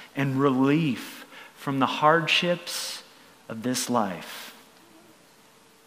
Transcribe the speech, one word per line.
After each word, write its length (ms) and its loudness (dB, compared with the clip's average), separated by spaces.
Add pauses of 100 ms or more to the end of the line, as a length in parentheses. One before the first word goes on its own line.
(160)
and 240 0
relief 840 2 (300)
from 240 -4
the 60 4
hardships 1160 0 (460)
of 140 -10
this 260 -2
life. 680 -2 (1300)